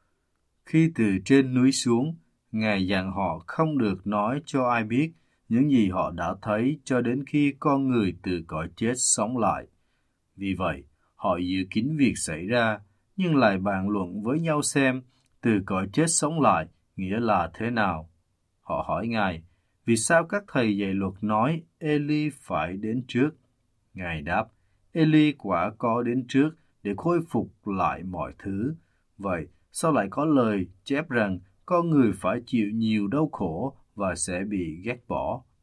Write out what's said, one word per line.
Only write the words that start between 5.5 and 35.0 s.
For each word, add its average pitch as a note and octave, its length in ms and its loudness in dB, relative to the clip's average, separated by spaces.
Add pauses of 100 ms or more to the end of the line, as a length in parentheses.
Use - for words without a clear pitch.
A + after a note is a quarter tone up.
gì A2+ 180 6
họ F2+ 220 -2
đã F2 320 -4
thấy A#2+ 420 0
cho B2+ 160 0
đến C3 260 -2
khi C#3+ 340 0
con C#3 280 2
người G#2 340 0
từ F2 240 -4
cõi D#2+ 300 -6
chết A2+ 200 -2
sống A#2+ 420 0
lại. D#2+ 280 0 (680)
Vì G2 180 -2
vậy, E2 300 -4 (300)
họ F#2 220 -2
giữ F2+ 340 -2
kín C3+ 260 -2
việc B2+ 200 4
xảy E2 300 -8
ra, A2 320 0 (380)
nhưng F3 200 2
lại G#2+ 220 4
bàn F#2+ 300 -2
luận G2 340 -4
với C3+ 180 -2
nhau D#3 220 0
xem C3 400 0 (380)
từ G#2+ 260 2
cõi G2 260 -2
chết D#3 160 2
sống D#3+ 320 0
lại F#2 260 4 (300)
nghĩa F#2+ 240 -4
là G2 340 2
thế A2+ 160 -4
nào. F#2+ 400 -2 (500)
Họ D2 280 -6
hỏi F#2 200 -2
Ngài, F#2+ 340 -2 (420)
"Vì A#2 120 4
sao E3 300 2
các G3+ 220 -6
thầy A2 280 0
dạy G2 180 -2
luật G2 260 -2
nói A2 420 0 (160)
Eli D3+ 520 0
phải F2 460 -4
đến A2 320 -4
trước?" C3+ 220 2 (640)
Ngài E2+ 280 -8
đáp, F2+ 240 0 (460)
"Eli D#3 400 4
quả G2 460 -2
có A#2+ 240 0
đến A#2+ 260 -2
trước C#3+ 220 2 (320)
để G2+ 140 -4
khôi E3+ 320 0
phục - 400 -4
lại E2+ 340 -2
mọi F2 360 -8
thứ. G2+ 360 -6 (440)
Vậy F2+ 280 -4 (260)
sao D#3+ 200 0
lại G#2 180 2
có C#3 140 -4
lời A2 420 2 (180)
chép C#3+ 260 -4
rằng G#2 280 0 (280)
con E3+ 240 0
người C3 220 4
phải G2 340 -2
chịu G#2+ 240 0
nhiều A2 380 0
đau D3 240 0
khổ G2+ 440 -6 (180)
và G2 200 -2
sẽ F2+ 300 -4
bị F2+ 400 -6
ghét B2 140 -6 (100)